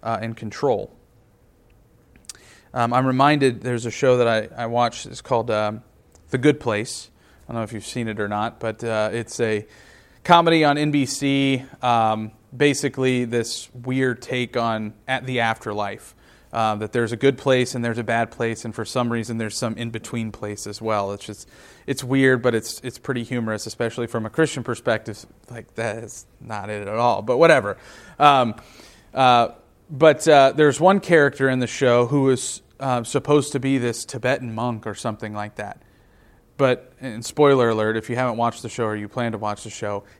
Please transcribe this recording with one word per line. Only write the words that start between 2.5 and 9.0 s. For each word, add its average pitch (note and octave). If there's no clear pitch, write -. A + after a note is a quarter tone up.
Um, A#2+
I'm C3
reminded, C3
there's A#2+
a A2+
show B2+
that A#2+
I, A2
I -
watch, A#2
it's -
called, A#2
um, G#2+
The B2+
Good C#3
Place. A2
I -
don't A#2
know A2
if G#2+
you've G#2+
seen A#2
it G#2+
or G2+
not, G#2
but, A2
uh, A2